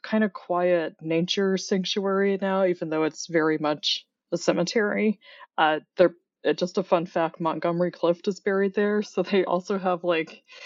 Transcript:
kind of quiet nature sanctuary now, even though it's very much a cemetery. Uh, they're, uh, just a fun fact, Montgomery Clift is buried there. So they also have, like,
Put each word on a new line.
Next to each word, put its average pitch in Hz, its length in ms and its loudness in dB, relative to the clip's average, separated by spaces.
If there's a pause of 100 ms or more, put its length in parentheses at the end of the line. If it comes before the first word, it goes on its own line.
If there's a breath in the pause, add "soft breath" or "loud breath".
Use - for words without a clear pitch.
kind 220 220 0
of 202 80 -2
quiet 175 680 0
nature 180 560 0
sanctuary 196 840 0
now, 190 240 0
even 180 240 0
though 156 160 0
it's - 220 -4
very 156 320 2
much 151 480 -2 (260)
a 175 60 -2
cemetery. 208 800 0 (400 loud breath)
Uh, 156 220 2 (160)
they're, 170 180 4 (320)
uh, 151 60 4
just - 260 -2
a 185 40 0
fun 180 240 0
fact, 165 340 -2
Montgomery 170 500 0
Clift 175 380 0
is 190 120 -4
buried 196 340 0
there. 208 280 0
So - 200 -4
they 190 220 2
also 185 320 -2
have, 180 280 -2
like, 165 380 -2 (240 loud breath)